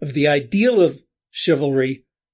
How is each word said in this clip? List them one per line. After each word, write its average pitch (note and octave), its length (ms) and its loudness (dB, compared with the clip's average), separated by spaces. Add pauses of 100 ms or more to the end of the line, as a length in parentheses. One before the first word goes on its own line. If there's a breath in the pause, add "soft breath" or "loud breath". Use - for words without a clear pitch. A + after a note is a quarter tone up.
of C#3+ 120 -10
the C#3+ 140 0
ideal G3 540 0
of C#3+ 180 2 (300)
chivalry, C3+ 760 -2 (300)